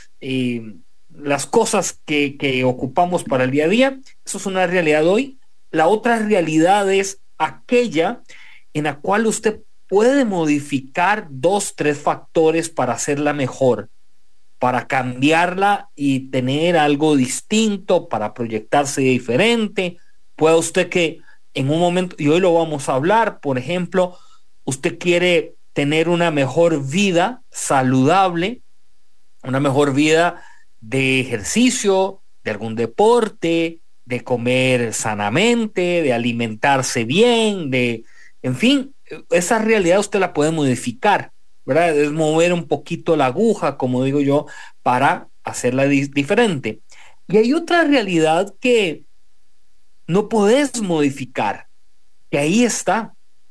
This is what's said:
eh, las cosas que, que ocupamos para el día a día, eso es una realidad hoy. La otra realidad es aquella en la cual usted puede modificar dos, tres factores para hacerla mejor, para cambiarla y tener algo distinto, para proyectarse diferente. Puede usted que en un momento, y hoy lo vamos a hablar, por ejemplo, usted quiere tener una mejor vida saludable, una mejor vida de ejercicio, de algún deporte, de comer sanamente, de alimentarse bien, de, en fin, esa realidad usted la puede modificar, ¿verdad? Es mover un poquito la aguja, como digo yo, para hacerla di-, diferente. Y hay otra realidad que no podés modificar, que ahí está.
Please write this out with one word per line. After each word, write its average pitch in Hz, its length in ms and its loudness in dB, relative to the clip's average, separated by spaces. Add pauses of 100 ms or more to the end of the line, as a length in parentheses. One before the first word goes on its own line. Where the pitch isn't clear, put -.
(240)
eh, 123 540 -4 (380)
las 143 300 -2
cosas - 600 0
que, 143 320 -2
que 127 260 -2
ocupamos 139 580 0
para 127 220 0
el 131 60 0
día 147 160 2
a - 20 2
día, 262 320 2 (240)
eso - 140 -8
es 196 80 -8
una 185 200 0
realidad 160 400 2
hoy. 247 320 0 (320)
La 160 180 2
otra 220 320 2
realidad 190 720 2
es 196 300 0 (160)
aquella 180 840 -2 (500)
en 151 120 -4
la 143 160 -4
cual 208 260 0
usted - 340 -2 (280)
puede 247 360 4
modificar 170 1040 0
dos, 165 480 0
tres 147 220 0
factores 160 720 0
para 139 240 -2
hacerla 147 400 -2
mejor, 127 560 0 (680)
para 123 300 -2
cambiarla 160 1080 0
y 135 360 -2
tener 143 460 0
algo 151 380 4
distinto, 196 960 0
para 107 260 -4
proyectarse 135 680 -2
diferente. 175 960 0 (360)
Puede 160 220 4
usted 175 320 0
que 175 320 0 (340)
en 135 160 -2
un 156 80 2
momento, 175 400 0
y 131 80 0
hoy 160 140 4
lo 185 140 4
vamos 156 340 0
a 143 80 0
hablar, 202 420 2
por 135 180 -2
ejemplo, 180 640 -2 (460)
usted 139 340 -4
quiere 175 560 2 (200)
tener 156 340 0
una 170 240 2
mejor 147 520 2
vida 185 680 0
saludable, 170 1080 2 (840)
una 135 160 -2
mejor 143 340 2
vida 160 480 2 (380)
de 131 400 0
ejercicio, 190 1000 0 (200)
de 107 80 -6
algún 110 240 -6
deporte, 165 1040 0 (280)
de 123 180 -6
comer 123 680 0
sanamente, 175 1120 0
de 131 100 2
alimentarse 120 920 0
bien, 208 640 2
de, 120 320 0 (400)
en 127 140 -2
fin, 262 360 0 (380)
esa 175 300 2
realidad 208 400 2
usted 202 180 -2
la 180 140 0
puede 151 180 0
modificar, 143 800 0 (340)
¿verdad? 160 340 2
Es 147 140 2
mover 160 420 2
un 170 120 -4
poquito 165 480 -2
la 135 120 2
aguja, 165 500 0
como 123 260 0
digo 135 180 0
yo, 143 260 2 (360)
para 127 460 2 (160)
hacerla 127 400 -2
di-, 139 220 2
diferente. 143 760 0 (460)
Y 170 100 2
hay 233 160 4
otra 339 320 2
realidad 185 760 2
que 220 460 0 (1000)
no 202 240 0
podés 226 500 2
modificar, 139 840 -2 (640)
que 147 80 -2
ahí 175 260 2
está. 214 480 -2 (380)